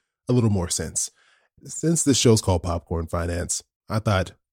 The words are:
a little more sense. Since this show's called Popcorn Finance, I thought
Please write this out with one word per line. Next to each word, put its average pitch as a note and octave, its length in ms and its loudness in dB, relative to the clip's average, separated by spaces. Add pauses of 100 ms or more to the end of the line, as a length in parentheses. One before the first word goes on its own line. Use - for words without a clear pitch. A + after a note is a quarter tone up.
(300)
a B2+ 40 4
little A#2 160 4
more F2+ 180 0
sense. - 420 -6 (540)
Since D#3+ 380 -2
this C3+ 160 4
show's A2 240 6
called F2+ 200 0
Popcorn E2+ 440 -4
Finance, E2+ 560 -4 (260)
I G#2+ 100 -2
thought F#2+ 340 0 (200)